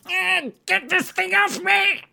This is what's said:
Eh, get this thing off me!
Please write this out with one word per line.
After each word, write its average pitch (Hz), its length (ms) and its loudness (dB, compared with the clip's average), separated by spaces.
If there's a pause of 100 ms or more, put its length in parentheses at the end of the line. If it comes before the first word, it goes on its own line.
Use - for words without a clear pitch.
Eh, 370 420 -2 (140)
get 381 240 -2
this - 220 0
thing 370 220 -2
off 392 280 2
me! 392 520 2